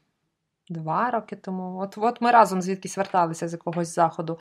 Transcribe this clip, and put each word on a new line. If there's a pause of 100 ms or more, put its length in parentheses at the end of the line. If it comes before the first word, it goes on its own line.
(680)
два
роки
тому.
От,
от
ми
разом
звідкись
верталися
з
якогось
заходу.